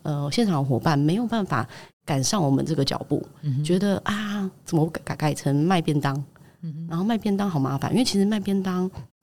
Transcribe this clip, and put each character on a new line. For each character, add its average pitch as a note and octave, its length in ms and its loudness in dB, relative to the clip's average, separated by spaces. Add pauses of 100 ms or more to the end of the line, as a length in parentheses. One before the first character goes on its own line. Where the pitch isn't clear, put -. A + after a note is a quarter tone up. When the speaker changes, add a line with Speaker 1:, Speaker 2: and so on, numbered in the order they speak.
Speaker 1:
呃， C#3+ 280 -2
现 A#3 160 2
场 D3+ 160 2
伙 C3 160 2
伴 D3+ 180 2
没 D3+ 180 4
有 A#3 120 -2
办 G#3 180 0
法 A#2+ 220 -2 (380)
赶 C3+ 180 0
上 G3+ 180 0
我 C#3+ 80 2
们 C3+ 160 2
这 D3+ 80 -2
个 C#3 120 2
脚 B2+ 120 -2 (120)
步， - 120 0 (200)
Speaker 2:
嗯 C#3 140 -2
哼。 D3 80 0
Speaker 1:
觉 F3 140 2
得， G3 280 0
啊， G#3 440 -4 (140)
怎 E3+ 140 0
么 D#3 120 4 (140)
改， - 120 -6
改 D3+ 180 0
成 C#3+ 200 -2
卖 E3 280 4
便 D3+ 180 0
当？ C#3 160 0 (460)
Speaker 2:
嗯 E3 120 -10
哼。 E3 160 -10
Speaker 1:
然 E3 80 -4
后 F3+ 60 -2
卖 A3+ 140 0
便 G3+ 180 0
当 G3+ 140 0
好 D#3+ 100 0
麻 C3+ 180 0
烦， - 140 -2
因 G3 60 2
为 B3 80 4
其 G3 120 0
实 G3 60 4
卖 G#3+ 160 2
便 G3 240 -2
当， F#3 260 -2 (340)